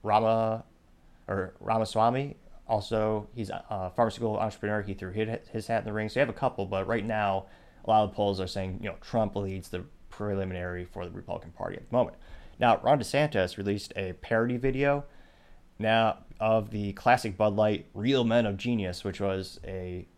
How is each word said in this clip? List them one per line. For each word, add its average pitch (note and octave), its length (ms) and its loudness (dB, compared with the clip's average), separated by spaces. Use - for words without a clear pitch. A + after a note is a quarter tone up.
Rama, A2+ 600 4
or G2 320 -4
Ramaswamy. A2+ 760 0
Also, G#2+ 680 0
he's A2+ 160 -6
a, - 200 -8
a F#2+ 200 -4
pharmaceutical A2 480 0
entrepreneur. G#2+ 440 -2
He G2 120 -6
threw F#2 180 -10
his, A2 160 -2
his A2+ 160 -6
hat A2+ 140 0
in - 20 -10
the G#2+ 80 -6
ring. G#2+ 160 -2
So A#2+ 100 -2
you C#3 80 4
have A#2 80 -6
a - 20 -10
couple, A2 300 -2
but F#2+ 220 -2
right A2 160 -2
now, G#2 420 0
a A2 60 -2
lot G#2+ 120 8
of G2+ 120 0
polls G2+ 260 0
are F#2 80 -4
saying, F#2+ 340 -6
you F2 60 -6
know, E2 140 -8
Trump G#2+ 340 -2
leads F#2+ 320 -6
the F2+ 160 -8
preliminary F#2 760 -4
for F2+ 180 -10
the F2 80 -12
Republican E2+ 400 -10
Party F2+ 240 -6
at - 120 -16
the - 60 -4
moment. B2 220 2
Now, A#2+ 240 6
Ron C#3 160 6
DeSantis B2+ 600 0
released G2+ 360 -2
a F#2+ 200 -6
parody A#2+ 420 0
video C#3 480 0
now A2 420 4
of A2 300 2
the G2+ 240 -4
classic A#2+ 420 2
Bud G#2+ 180 4
Light G#2+ 380 2
Real B2 320 2
Men A2+ 220 4
of G2+ 100 -2
Genius, G2+ 480 -2
which G2 160 -4
was F#2+ 420 -2
a F2+ 560 -8